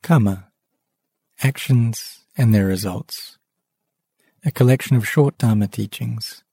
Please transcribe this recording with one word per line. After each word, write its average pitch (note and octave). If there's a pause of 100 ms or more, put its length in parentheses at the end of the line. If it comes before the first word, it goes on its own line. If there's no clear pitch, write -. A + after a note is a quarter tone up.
Karma, G2+ (960)
Actions A#2+ (180)
and A2+
Their G2
Results. - (1040)
A D3
collection C3
of A2+
short C#3+
Dharma A2
teachings A2+